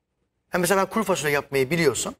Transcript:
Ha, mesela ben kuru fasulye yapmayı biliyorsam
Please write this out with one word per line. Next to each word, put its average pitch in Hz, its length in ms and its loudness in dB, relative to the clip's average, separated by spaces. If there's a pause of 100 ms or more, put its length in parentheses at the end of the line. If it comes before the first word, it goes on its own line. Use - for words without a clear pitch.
(500)
Ha, 175 80 -2
mesela 185 220 2
ben 185 60 0
kuru 214 180 -2
fasulye 151 280 -2
yapmayı 139 380 0
biliyorsam 156 500 0